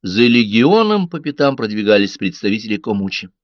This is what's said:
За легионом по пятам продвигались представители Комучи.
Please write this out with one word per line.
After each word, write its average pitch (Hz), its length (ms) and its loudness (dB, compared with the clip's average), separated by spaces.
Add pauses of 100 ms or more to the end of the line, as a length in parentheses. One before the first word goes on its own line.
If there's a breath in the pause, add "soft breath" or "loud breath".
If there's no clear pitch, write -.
За 98 240 2
легионом 151 840 2
по 165 100 -10
пятам 143 380 -2
продвигались 104 600 0
представители 107 600 -4
Комучи. 98 520 -6 (140)